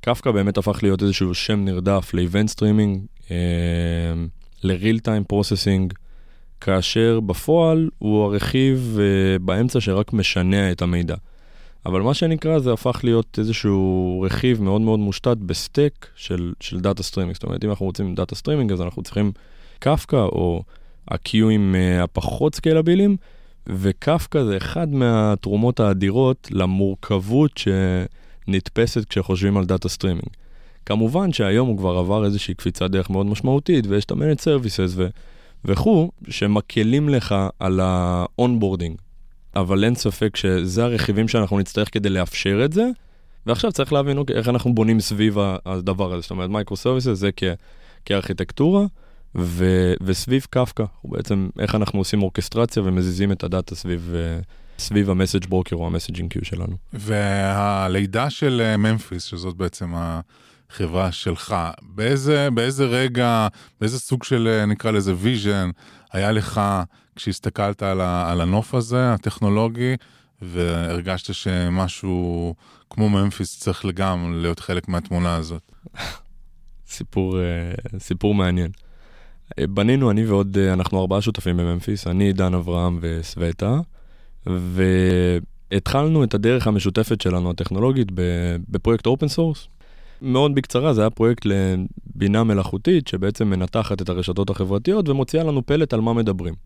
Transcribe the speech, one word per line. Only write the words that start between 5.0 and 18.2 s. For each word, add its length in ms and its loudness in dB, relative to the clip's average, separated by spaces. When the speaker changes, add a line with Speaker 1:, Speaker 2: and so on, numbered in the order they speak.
Speaker 1:
processing, 640 0
כאשר 600 2
בפועל 800 2
הוא 260 2
הרכיב, 760 0
אה, 380 4
באמצע 420 0
שרק 320 0
משנע 600 2
את 100 -2
המידע. 340 0
אבל 140 0
מה 140 2
שנקרא, 440 0
זה 140 2
הפך 320 -2
להיות 340 2
איזשהו 880 0
רכיב 360 0
מאוד 180 2
מאוד 180 2
מושתת 380 0
בסטק 760 -2
של, 460 -6
של 200 -8
דאטה 220 0
סטרימינג. 320 -4
זאת 100 -10
אומרת, 200 -4
אם 60 0
אנחנו 160 -4
רוצים 280 -4
דאטה 200 -4